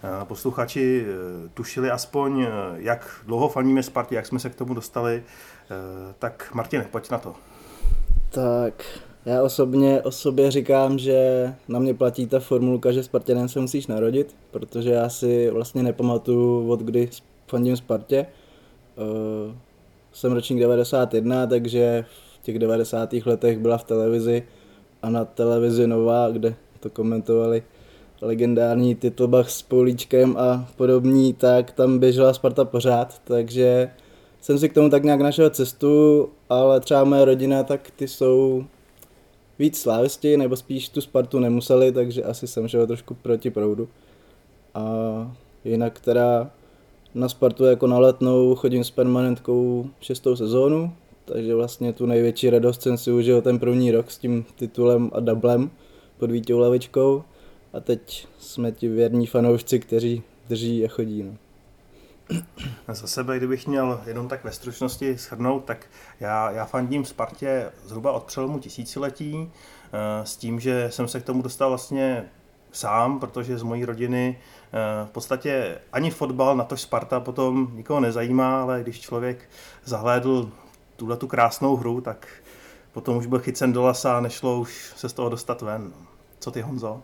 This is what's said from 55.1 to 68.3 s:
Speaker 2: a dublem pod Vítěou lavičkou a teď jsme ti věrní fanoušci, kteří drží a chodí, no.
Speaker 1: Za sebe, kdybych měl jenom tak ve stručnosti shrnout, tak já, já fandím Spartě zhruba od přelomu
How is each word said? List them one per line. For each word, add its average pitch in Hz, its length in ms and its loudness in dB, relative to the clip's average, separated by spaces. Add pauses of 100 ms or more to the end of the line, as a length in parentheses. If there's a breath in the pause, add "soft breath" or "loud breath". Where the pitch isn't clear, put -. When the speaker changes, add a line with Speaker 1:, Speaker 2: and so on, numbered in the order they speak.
Speaker 2:
a 110 80 -4
dublem 120 500 2 (480 soft breath)
pod 117 120 -2
Vítěou 120 280 0
lavičkou 131 680 2 (480 soft breath)
a - 80 -8
teď - 460 -6 (120)
jsme 117 340 -6
ti 117 160 -6
věrní 117 380 2
fanoušci, 120 520 2
kteří 117 440 -2 (260)
drží 117 360 -2
a 110 40 -2
chodí, 107 340 -6
no. 98 140 -12 (1500 soft breath)
Speaker 1:
Za 107 180 -12
sebe, 127 320 -6
kdybych 127 280 -4
měl 131 400 -2
jenom 120 220 -8
tak 127 160 -10
ve 110 80 -10
stručnosti 127 640 -6
shrnout, 123 480 -6
tak - 220 -12 (340 loud breath)
já, 110 300 -4
já 110 140 -8
fandím 127 400 -4
Spartě 127 640 -6 (140)
zhruba 113 280 -4
od 117 120 -6
přelomu 135 340 -8